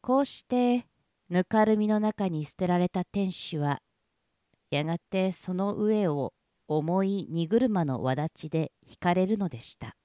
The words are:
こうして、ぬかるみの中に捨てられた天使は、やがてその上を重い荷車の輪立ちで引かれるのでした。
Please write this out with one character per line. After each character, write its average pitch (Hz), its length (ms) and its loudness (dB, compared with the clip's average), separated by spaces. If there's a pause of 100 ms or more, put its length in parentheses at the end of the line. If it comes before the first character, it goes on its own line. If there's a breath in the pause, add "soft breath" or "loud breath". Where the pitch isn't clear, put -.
こ 262 180 2
う 277 40 2
し - 200 -10
て、 247 420 2 (420)
ぬ 180 140 2
か 214 200 4
る 214 140 4
み 214 100 0
の 214 120 2
中 208 280 -2
に 156 180 -2
捨 - 80 -20
て 185 120 -4
ら 175 140 2
れ 180 100 2
た 180 160 -4
天 196 260 -2
使 - 280 -8
は、 143 220 0 (920)
や 143 120 0
が 165 140 -2
て 190 340 -2
そ - 220 -8
の 196 220 -2
上 214 320 2
を 143 260 -2 (340)
重 160 360 0
い 196 260 -2
荷 165 180 -2
車 214 380 2
の 131 160 -2
輪 127 140 0
立 151 320 -6
ち - 20 -10
で 160 220 -2 (160)
引 - 120 -20
か 175 140 0
れ 185 140 2
る 214 100 0
の 196 100 -4
で 113 120 -8
し - 180 -16
た。 117 260 -14